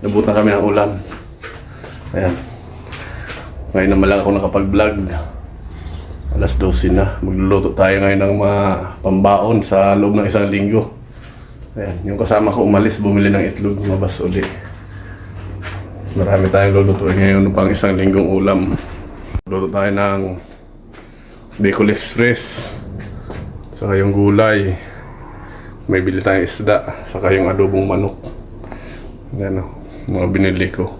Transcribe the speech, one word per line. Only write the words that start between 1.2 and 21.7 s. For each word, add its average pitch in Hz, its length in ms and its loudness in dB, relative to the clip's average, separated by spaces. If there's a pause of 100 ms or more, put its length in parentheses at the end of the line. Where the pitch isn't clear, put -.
Ayan. 90 240 0 (1400)
Ngayon 95 240 2
naman 95 160 4
lang 101 80 4
ako 98 160 2
nakapag-vlog. 98 800 0 (1200)
Alas 92 240 0
dose 92 320 2
na. 98 320 2
Magluluto 95 480 2
tayo 98 320 4
ngayon 98 160 4
ng 98 160 2
mga 101 280 2 (360)
pambaon 101 640 4
sa 98 320 4
loob 104 240 4
ng 101 80 2
isang 101 240 2
linggo. 101 400 2 (880)
Ayan. 92 240 -8
Yung 101 160 -4
kasama 107 320 2
ko 98 160 2
umalis, 104 320 4
bumili 101 320 4
ng 98 240 2
itlog, 101 240 -2
lumabas 95 480 -2
uli. 92 160 0 (1800)
Marami 95 320 2
tayong 98 320 6
lulutuin 95 320 2
ngayon 98 400 4
pang 95 160 4
isang 98 240 2
linggong 95 320 4
ulam. 95 480 2 (720)
Luto 95 240 -2
tayo 98 240 0
ng 98 400 0 (1300)
Bicol 104 320 4